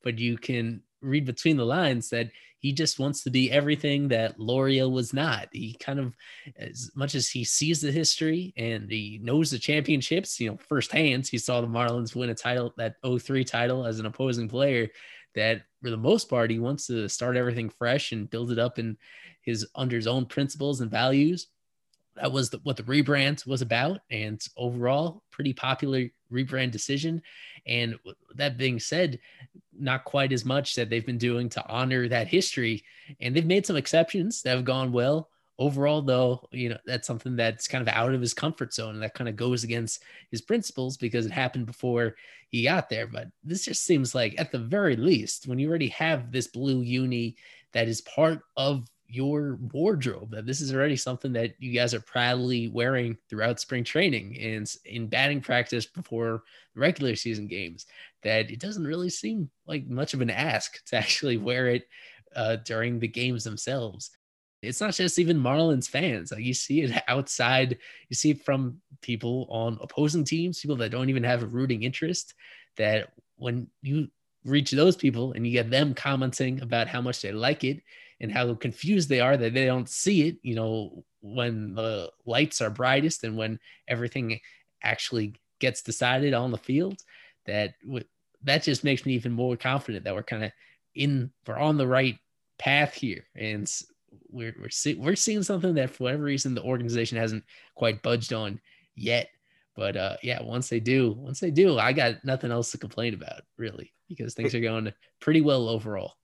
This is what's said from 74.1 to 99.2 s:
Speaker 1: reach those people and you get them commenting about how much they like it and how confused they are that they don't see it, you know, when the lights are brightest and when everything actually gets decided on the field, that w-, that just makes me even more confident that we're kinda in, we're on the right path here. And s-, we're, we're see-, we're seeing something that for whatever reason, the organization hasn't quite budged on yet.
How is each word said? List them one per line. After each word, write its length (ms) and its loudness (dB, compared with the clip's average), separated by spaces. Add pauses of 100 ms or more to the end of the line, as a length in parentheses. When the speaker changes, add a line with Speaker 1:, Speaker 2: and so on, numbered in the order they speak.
Speaker 1:
reach 260 2
those 260 6
people 360 0
and 140 -2
you 60 0
get 180 2
them 240 4
commenting 640 0
about 280 0
how 120 -4
much 220 -2
they 100 -6
like 320 0
it 160 0 (400)
and 120 -4
how 220 2
confused 540 0
they 120 4
are 160 6
that 180 0
they 100 4
don't 240 2
see 380 4
it, 160 -2
you 140 -2
know, 480 -4 (160)
when 540 -4
the 360 -4 (160)
lights 340 0
are 100 0
brightest 520 2
and 140 -4
when 240 -4 (260)
everything 540 -4 (420)
actually 520 -2 (260)
gets 220 0
decided 520 2
on 160 0
the 80 -4
field, 420 -2 (460)
that 280 -2 (100)
w-, 180 -6 (400)
that 220 2
just 180 2
makes 240 2
me 80 2
even 160 -2
more 260 0
confident 480 -2
that 120 -2
we're 80 -6
kinda 280 -6 (440)
in, 340 0 (160)
we're 100 -6
on 200 2
the 100 2
right 320 2 (400)
path 340 2
here. 320 -6 (120)
And 260 -4
s-, 240 -6 (420)
we're, 300 -10
we're 100 -12
see-, 260 -2
we're 200 2
seeing 300 2
something 300 2
that 160 4
for 140 -6
whatever 200 0
reason, 300 0
the 80 -4
organization 560 0
hasn't 260 0 (320)
quite 260 0
budged 300 0
on 280 -4 (360)
yet. 320 0 (480)